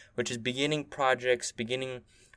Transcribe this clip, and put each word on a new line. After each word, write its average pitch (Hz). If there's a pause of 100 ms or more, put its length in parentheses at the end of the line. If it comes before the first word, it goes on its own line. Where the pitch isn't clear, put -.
(160)
which 123
is 127
beginning 139
projects, 127
beginning 127 (340)